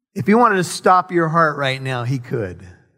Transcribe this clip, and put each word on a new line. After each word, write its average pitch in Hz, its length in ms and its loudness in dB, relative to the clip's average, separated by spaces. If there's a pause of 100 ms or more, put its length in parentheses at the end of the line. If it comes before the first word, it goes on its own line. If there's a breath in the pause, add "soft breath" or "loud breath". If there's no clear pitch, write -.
(140)
If - 140 -4
he 208 60 4
wanted 226 220 4
to 180 80 0
stop 180 460 0
your 170 180 0
heart 156 280 0
right 135 260 -4
now, 127 220 -6
he 131 160 -4
could. 95 440 -8 (340)